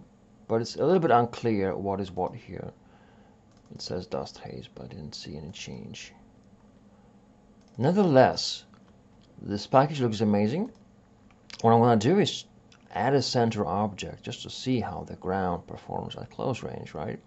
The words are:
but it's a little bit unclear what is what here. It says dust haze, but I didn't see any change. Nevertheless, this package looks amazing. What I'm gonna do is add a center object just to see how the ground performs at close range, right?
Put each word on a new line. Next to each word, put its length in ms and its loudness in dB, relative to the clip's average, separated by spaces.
but 120 2
it's 160 -8
a 80 0
little 160 4
bit 100 2
unclear 640 2
what 260 -4
is 100 -6
what 240 -4
here. 380 -12
It 60 -18
says 260 -8
dust 320 -8
haze, 360 -14
but 100 -16
I 40 -16
didn't 260 -14
see 220 -12
any 140 -12
change. 640 -14
Nevertheless, 840 4
this 260 -4
package 360 4
looks 180 0
amazing. 500 2
What 120 6
I'm 80 8
gonna 160 6
do 220 4
is 280 0
add 220 0
a 80 4
center 460 0
object 560 -4
just 220 -10
to 60 -14
see 300 -2
how 260 -8
the 100 -12
ground 500 -2
performs 500 -10
at 140 -12
close 320 -4
range, 320 -10
right? 320 -8